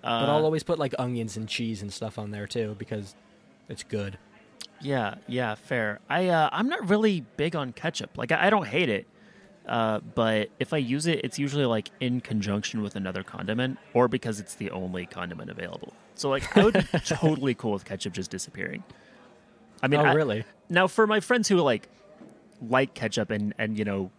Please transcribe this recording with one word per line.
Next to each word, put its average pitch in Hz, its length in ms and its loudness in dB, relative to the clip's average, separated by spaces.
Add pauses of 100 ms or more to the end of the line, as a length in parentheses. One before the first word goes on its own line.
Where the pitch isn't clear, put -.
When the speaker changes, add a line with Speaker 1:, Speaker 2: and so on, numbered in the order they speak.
Speaker 1:
But 117 260 0
I'll 151 120 4
Speaker 2:
Uh, - 20 2
Speaker 1:
always 156 220 0
put, 170 140 0
like, 139 200 -2
onions 120 380 -4
and 110 120 -6
cheese 110 340 -4
and 101 100 -8
stuff - 260 -8
on 104 140 -8
there, 104 160 -8
too, 107 300 -4
because 101 360 -8 (540)
it's - 160 -12
good. 98 340 -6 (640)
Speaker 2:
Yeah, 127 340 -2 (140)
yeah, 123 260 -2
fair. 107 460 -4 (100)
I, 180 180 2
uh, 160 240 4
I'm 214 160 0
not 285 220 -4
really 208 300 4 (160)
big 160 180 -2
on 135 180 -4
ketchup. - 460 -6
Like, 117 140 0
I, 180 160 4
I - 20 6
don't 196 160 2
hate 139 220 2
it, 101 180 0 (600)
uh, 110 320 2
but 110 580 0
if - 140 -2
I 156 60 0
use 139 280 0
it, 165 180 2
it's 131 140 -6
usually, 143 260 0
like, 113 260 0 (100)
in 123 200 0
conjunction 104 600 -2
with 101 140 -6
another 95 260 -4
condiment 120 560 -4 (160)
or 120 140 8
because 113 320 -4
it's - 160 -14
the 101 160 -6
only 92 340 -6
condiment 87 420 -10
available. - 440 -10 (240)
So, 143 120 -2
like, 135 280 0
I 202 80 10
would 220 100 6
be 190 80 6
Speaker 1:
<laughs> - 220 -2
Speaker 2:
totally 143 500 2
cool 107 180 -2
with 98 120 -4
ketchup 95 300 -8
just 92 180 -6
disappearing. - 500 -8 (1000)
I 131 60 0
mean, 147 120 4
Speaker 1:
Oh, 151 40 6
Speaker 2:
I, 160 100 6
Speaker 1:
really? 117 300 2 (240)
Speaker 2:
now, 180 180 6
for 214 200 4
my 214 140 4
friends 247 280 0
who, 196 80 6
like, 135 320 4 (800)
like 131 260 2
ketchup 110 360 -2
and, 104 280 -2
and, 110 200 -2
you 107 60 0
know 98 340 -2